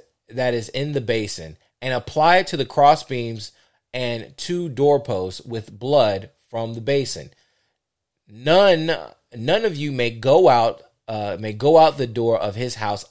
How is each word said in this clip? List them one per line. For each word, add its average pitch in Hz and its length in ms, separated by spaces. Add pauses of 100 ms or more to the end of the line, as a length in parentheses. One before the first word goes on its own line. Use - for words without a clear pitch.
(280)
that 120 260
is 110 140
in 143 240
the 139 80
basin, 104 560 (260)
and 131 100
apply 151 460
it 185 100
to 175 80
the 135 80
crossbeams 123 840 (420)
and 120 440
two 175 320
doorposts 123 720
with 110 360
blood 110 540 (180)
from 117 260
the 117 60
basin. 113 520 (960)
None, 160 680 (380)
none 156 300
of 196 100
you 147 160
may 123 200
go 131 380
out, 117 340 (260)
uh, 104 320
may 107 120
go 139 260
out 151 200
the 127 80
door 113 320
of 101 160
his 120 220
house 104 340